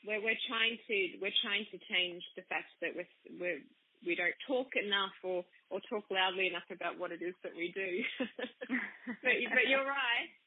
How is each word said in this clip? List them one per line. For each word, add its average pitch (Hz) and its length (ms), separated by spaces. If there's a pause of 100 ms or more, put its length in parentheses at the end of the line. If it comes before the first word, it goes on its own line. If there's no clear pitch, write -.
We're, 208 200
we're 220 280
trying 226 320
to, - 140 (260)
we're 202 200
trying 208 280
to 185 160
change 180 360 (120)
the - 160
fact 165 200 (120)
that 165 120
we're, 175 160 (280)
we're, 175 240 (400)
we 175 160
don't 175 160 (160)
talk 262 240
enough 202 480
or, 180 240 (240)
or 185 160
talk 214 240
loudly 185 400
enough 175 240
about 175 240
what 175 160
it 165 80
is 180 240
that 180 80
we 170 200
do. 190 160 (160)
<laughs> - 1160
But, 254 120 (200)
but 247 160
you're 269 160
right. 269 440 (160)